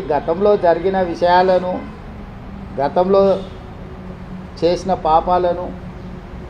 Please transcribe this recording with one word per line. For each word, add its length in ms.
గతంలో 460
జరిగిన 440
విషయాలను, 720
గతంలో 420
చేసిన 300
పాపాలను, 720